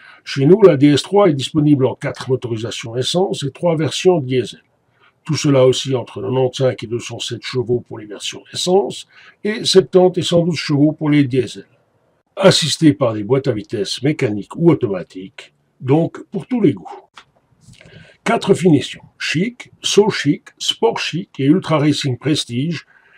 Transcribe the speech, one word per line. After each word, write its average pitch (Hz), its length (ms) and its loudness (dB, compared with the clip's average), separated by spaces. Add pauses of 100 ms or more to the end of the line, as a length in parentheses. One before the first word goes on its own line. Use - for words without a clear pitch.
(280)
Chez 139 200 0
nous, 196 160 8
la 165 120 8
D 139 120 4
S 143 160 4
trois 202 260 4
est 147 40 2
disponible 143 520 2
en 110 80 -2
quatre - 360 -10
motorisations 113 680 -6
essence 175 480 -2
et 135 80 -6
trois 170 240 -2
versions 160 440 2
diesel. 127 440 -4 (600)
Tout 151 120 -2
cela 131 320 4
aussi 131 280 0
entre 110 240 -10
quatre-vingt-cinq 123 640 -2
et 113 40 -12
deux 117 120 -6
cent 117 200 -12
sept 110 240 -10
chevaux 120 440 -4
pour 113 120 -14
les 107 80 -16
versions - 340 -12 (100)
essence - 560 -2 (360)
et 214 220 -6
septante 185 520 4
et 156 60 -4
cent 170 200 0
douze 165 140 -2
chevaux 151 360 2
pour 151 180 -4
les 147 140 4
diesels. 113 420 -4 (680)
Assisté 160 580 4
par 117 200 -2
des 107 100 -6
boîtes 123 240 0
à 123 40 0
vitesses 104 500 -6
mécaniques 113 540 -4
ou 165 160 4
automatiques, 92 840 -6 (260)
donc 147 520 -2
pour - 160 -10
tous 247 120 -4
les 156 140 2
goûts. - 300 -16 (1200)
Quatre 208 320 2
finitions, 151 480 0 (160)
chic, - 520 -6 (100)
so 208 280 2
chic, - 360 -2 (120)
sport - 400 -2
chic - 320 -8 (100)
et 135 60 -2
ultra 151 320 2
racing 143 400 0
prestige, 143 680 -4 (300)